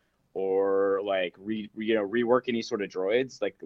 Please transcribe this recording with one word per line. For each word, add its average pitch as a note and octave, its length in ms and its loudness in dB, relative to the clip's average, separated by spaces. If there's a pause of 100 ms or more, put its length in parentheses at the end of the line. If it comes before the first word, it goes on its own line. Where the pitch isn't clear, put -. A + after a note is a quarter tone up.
(340)
or, G2 720 2
like, F#2+ 340 -2
re-, G#2+ 380 -6
re-, A2 120 -6
you A2 80 4
know, G2+ 120 0
rework A#2+ 400 2
any A#2 140 -2
sort A2 200 -6
of F#2+ 80 -4
droids, A#2 520 -2
like, G2 140 -4 (100)